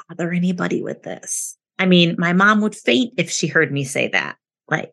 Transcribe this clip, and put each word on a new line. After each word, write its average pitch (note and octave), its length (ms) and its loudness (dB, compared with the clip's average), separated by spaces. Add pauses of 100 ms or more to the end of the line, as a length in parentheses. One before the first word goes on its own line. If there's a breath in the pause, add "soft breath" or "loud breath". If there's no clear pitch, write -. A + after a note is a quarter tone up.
bother E3+ 240 -6
anybody F3+ 480 -2
with - 220 -10
this." - 520 -10 (220)
I F#3+ 80 0
mean, F3 320 6
my F3 160 0
mom G3+ 280 4
would G#3 140 -2
faint - 420 0
if F3 140 -2
she - 160 -2
heard D3+ 240 2
me C#3 140 -4
say B2+ 240 -4
that. F2 260 -4 (320)
Like, - 260 -4